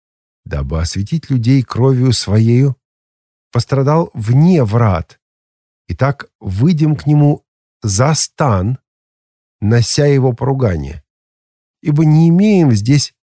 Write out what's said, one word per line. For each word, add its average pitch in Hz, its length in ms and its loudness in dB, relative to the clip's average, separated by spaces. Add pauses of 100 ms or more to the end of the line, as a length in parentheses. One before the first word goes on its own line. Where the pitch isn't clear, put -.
(460)
дабы 76 360 -6
осветить 98 480 -6
людей 131 340 0
кровью 127 500 0
Своею, 117 640 0 (760)
пострадал 139 640 0
вне 135 500 2
врат. 104 560 -2 (680)
Итак, - 420 -6 (100)
выйдем 147 560 0
к - 120 -8
Нему 147 360 2 (380)
за 113 320 -2
стан, 117 640 -2 (840)
нося 117 460 0
Его 135 280 2
поругание. 113 680 -4 (800)
Ибо 156 240 0
не 160 240 4
имеем 180 440 4
здесь 117 420 0 (100)